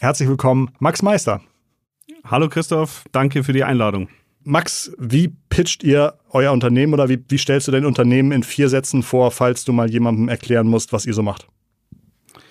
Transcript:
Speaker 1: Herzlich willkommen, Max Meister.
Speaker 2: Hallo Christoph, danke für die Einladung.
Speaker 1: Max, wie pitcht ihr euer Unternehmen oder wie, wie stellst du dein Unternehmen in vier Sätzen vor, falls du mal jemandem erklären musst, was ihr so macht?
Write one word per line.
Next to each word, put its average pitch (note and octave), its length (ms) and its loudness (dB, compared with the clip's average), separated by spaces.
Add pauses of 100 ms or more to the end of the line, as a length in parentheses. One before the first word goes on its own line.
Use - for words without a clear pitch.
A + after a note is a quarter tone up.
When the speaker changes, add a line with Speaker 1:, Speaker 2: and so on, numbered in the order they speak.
Speaker 1:
Herzlich C3+ 260 0
willkommen, C3 520 0
Max D#3 220 -2
Meister. G3 380 0 (840)
Speaker 2:
Hallo D3 240 0
Christoph, D#3+ 640 -4
danke C3+ 320 0
für C#3 80 -2
die C3+ 100 2
Einladung. G#2+ 460 -2 (340)
Speaker 1:
Max, - 560 -4
wie C3+ 320 0 (160)
pitcht - 380 -2
ihr D3 300 2 (160)
euer C#3 200 2
Unternehmen B2+ 420 2
oder C#3+ 140 2
wie, B2+ 220 0
wie C#3 80 0
stellst C#3 320 0
du - 20 0
dein C3+ 140 2
Unternehmen C3 480 2
in B2+ 100 0
vier C#3+ 240 0
Sätzen C3+ 340 0
vor, B2 300 2
falls B2 320 -2
du - 80 -2
mal A#2 180 2
jemandem A#2 380 0
erklären A#2 400 0
musst, A2+ 240 0
was G#2+ 140 -4
ihr A#2 80 -4
so G#2+ 100 -2
macht? G2+ 240 -8 (1040)